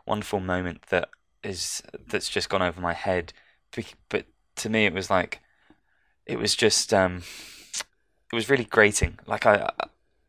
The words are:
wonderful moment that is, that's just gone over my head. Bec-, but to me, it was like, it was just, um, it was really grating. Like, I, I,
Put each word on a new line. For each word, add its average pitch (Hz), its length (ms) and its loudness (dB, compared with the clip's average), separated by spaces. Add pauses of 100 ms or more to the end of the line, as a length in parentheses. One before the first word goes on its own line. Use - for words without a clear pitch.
wonderful 104 340 -2
moment 90 480 -4
that 90 200 0 (340)
is, - 400 -8 (260)
that's 101 200 -4
just - 220 -4
gone 95 120 2
over 87 180 -2
my 87 120 -2
head. 90 400 -2 (420)
Bec-, - 220 -10 (140)
but - 160 -4 (300)
to - 120 -6
me, 110 160 4
it 98 80 4
was 92 180 -4
like, 90 300 0 (840)
it - 120 -6
was 107 160 0
just, - 380 2
um, 92 300 2 (1120)
it 117 40 -4
was 113 140 -2
really 131 140 4
grating. 104 600 4
Like, 107 200 -4
I, 104 240 6 (100)
I, - 60 -6 (420)